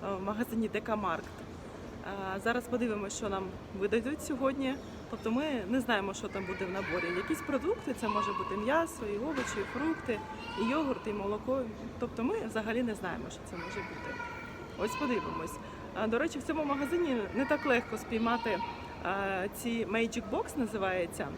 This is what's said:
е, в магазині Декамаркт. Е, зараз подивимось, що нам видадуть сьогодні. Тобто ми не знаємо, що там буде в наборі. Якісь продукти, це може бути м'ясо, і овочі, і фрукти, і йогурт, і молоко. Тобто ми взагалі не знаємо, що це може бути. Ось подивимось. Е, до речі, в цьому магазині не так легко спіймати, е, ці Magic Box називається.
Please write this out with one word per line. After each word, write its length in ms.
е, 120
в 80
магазині 440
Декамаркт. 580
Е, 80
зараз 200
подивимось, 540
що 120
нам 140
видадуть 440
сьогодні. 520
Тобто 220
ми 140
не 140
знаємо, 320
що 140
там 180
буде 200
в 60
наборі. 460
Якісь 240
продукти, 600
це 60
може 260
бути 240
м'ясо, 480
і 20
овочі, 400
і 220
фрукти, 400
і 80
йогурт, 380
і 60
молоко. 480
Тобто 240
ми 120
взагалі 360
не 120
знаємо, 340
що 100
це 60
може 240
бути. 400
Ось 160
подивимось. 600
Е, 40
до 120
речі, 200
в 40
цьому 220
магазині 520
не 100
так 200
легко 320
спіймати, 640
е, 500
ці 300
Magic 460
Box 140
називається. 720